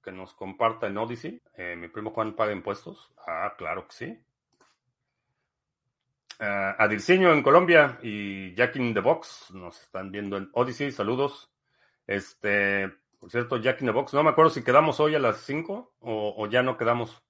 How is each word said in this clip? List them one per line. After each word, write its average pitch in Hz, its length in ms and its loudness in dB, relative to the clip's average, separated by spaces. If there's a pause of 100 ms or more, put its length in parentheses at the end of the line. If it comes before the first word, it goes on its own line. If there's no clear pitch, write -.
que 98 80 -14
nos 92 220 -16
comparta 110 520 -2
en 98 120 -4
Odyssey? 117 440 -8 (140)
Eh, 87 200 -10
¿mi 85 120 -12
primo 107 220 -10
Juan 110 240 -4
paga 107 180 0
impuestos? - 600 -10 (140)
Ah, 87 320 -6
claro 87 300 -8
que - 40 -20
sí. - 320 -14 (2250)
Ah, 101 400 -2
Adilciño 160 540 4
en 147 100 4
Colombia 151 600 6
y 98 520 -8
Jack 123 220 0
in 120 180 -2
the 101 60 2
Box 156 500 -2
nos 90 320 -16
están 98 300 -12
viendo 101 240 -6
en 98 160 -8
Odyssey, 127 400 -2
saludos. 127 600 -4 (540)
Este, 101 840 -2 (300)
por - 140 -20
cierto, 120 240 -2
Jack 123 240 -2
in 127 80 -2
the 107 40 0
Box, 127 220 -2
no 143 80 4
me 156 80 6
acuerdo 160 200 6
si 127 120 -8
quedamos 151 380 4
hoy 151 160 2
a 143 40 2
las 113 200 0
cinco 165 580 -8
o, 107 380 -4
o 107 100 -4
ya 123 160 2
no 127 140 -2
quedamos. 117 540 -2